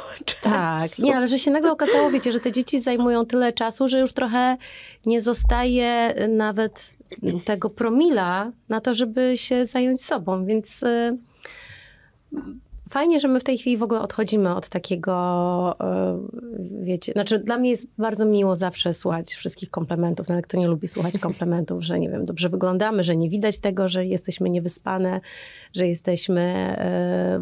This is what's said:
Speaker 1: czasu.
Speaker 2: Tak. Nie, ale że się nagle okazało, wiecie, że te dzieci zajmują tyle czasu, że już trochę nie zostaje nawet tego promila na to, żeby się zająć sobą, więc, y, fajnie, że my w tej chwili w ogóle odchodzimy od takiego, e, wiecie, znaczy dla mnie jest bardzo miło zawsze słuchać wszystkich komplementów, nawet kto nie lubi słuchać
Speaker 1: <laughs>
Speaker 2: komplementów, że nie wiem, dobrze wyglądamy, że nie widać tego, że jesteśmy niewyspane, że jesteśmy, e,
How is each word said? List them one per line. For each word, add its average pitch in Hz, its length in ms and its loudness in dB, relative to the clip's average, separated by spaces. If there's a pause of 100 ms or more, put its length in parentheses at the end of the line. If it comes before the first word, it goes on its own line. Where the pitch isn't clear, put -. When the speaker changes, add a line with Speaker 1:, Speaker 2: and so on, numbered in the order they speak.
(260)
Speaker 1:
czasu. - 180 -6
Speaker 2:
Tak. 170 560 2
Nie, 269 180 4
ale 254 100 2
że 254 120 2
się 277 120 2
nagle 311 200 4
okazało, - 400 4
wiecie, 247 200 0
że 233 80 0
te 247 120 -2
dzieci 262 280 0
zajmują 240 460 2
tyle 240 280 2
czasu, 233 340 0
że 262 120 2
już 262 140 2
trochę 254 440 2 (480)
nie 226 160 2
zostaje 240 920 2 (160)
nawet 214 520 0 (640)
tego 208 240 -2
promila 226 840 2 (180)
na 220 120 -2
to, 247 120 0
żeby 254 440 0
się 247 280 0
zająć 254 380 0
sobą, 185 420 -2
więc, 214 380 -2
y, 233 340 0 (1700)
fajnie, 311 300 4
że 277 80 2
my 254 120 4
w 254 40 -6
tej 262 140 0
chwili 247 200 0
w 214 60 0
ogóle 220 180 0
odchodzimy 202 540 0
od 185 140 -8
takiego, 180 440 -4 (680)
e, 185 380 0 (640)
wiecie, 180 280 -2
znaczy 208 280 0
dla 226 180 -2
mnie 254 120 2
jest 233 180 0 (100)
bardzo 214 280 0
miło 196 300 4
zawsze 175 380 -2
słuchać 170 420 -2
wszystkich - 340 -8
komplementów, 170 600 -2
nawet 175 180 -2
kto 180 100 -2
nie 180 100 2
lubi 170 200 0
słuchać 175 340 -2
Speaker 1:
<laughs> 180 60 -4
Speaker 2:
komplementów, 175 560 -2
że 170 160 -2
nie 170 100 -2
wiem, - 160 -4
dobrze 175 240 -4
wyglądamy, 185 540 0
że 170 120 2
nie 165 140 0
widać 208 280 0
tego, 190 320 -2
że 185 160 -2
jesteśmy 185 440 -2
niewyspane, 185 720 -2 (520)
że 180 140 2
jesteśmy, 175 540 0 (360)
e, 180 640 0